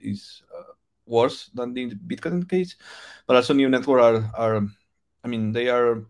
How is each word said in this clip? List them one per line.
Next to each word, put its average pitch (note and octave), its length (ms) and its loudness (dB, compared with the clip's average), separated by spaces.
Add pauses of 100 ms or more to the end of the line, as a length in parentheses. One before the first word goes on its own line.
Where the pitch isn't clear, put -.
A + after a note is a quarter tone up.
is, G#2 420 -12 (140)
uh, E2+ 60 -16 (440)
worse A#2 480 0
than B2 200 -8
the B2+ 160 -8
Bitcoin F3 580 -6
case. F3+ 280 -4 (500)
But B2+ 80 4
also B2 180 4
new C3+ 160 4
network C3 320 2
are, A2+ 360 4
are, A2 320 -2 (560)
I A#2+ 40 -8
mean, A2+ 220 -4
they A#2+ 180 -2
are A#2+ 420 0